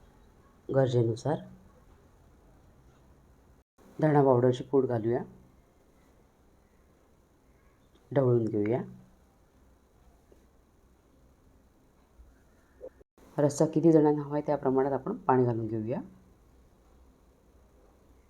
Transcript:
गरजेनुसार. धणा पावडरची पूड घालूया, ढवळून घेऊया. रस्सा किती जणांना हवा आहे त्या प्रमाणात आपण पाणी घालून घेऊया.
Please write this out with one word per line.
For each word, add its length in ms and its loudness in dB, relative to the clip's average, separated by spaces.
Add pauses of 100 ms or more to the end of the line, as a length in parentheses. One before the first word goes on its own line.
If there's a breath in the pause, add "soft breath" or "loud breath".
(680)
गरजेनुसार. 720 0 (2500)
धणा 240 4
पावडरची 400 2
पूड 220 0
घालूया, 360 -2 (3000)
ढवळून 340 2
घेऊया. 360 -2 (4000)
रस्सा 280 0
किती 260 2
जणांना 300 4
हवा 140 -10
आहे 100 -6
त्या 120 -2
प्रमाणात 360 0
आपण 240 -6
पाणी 280 2
घालून 220 -4
घेऊया. 320 -6 (2250)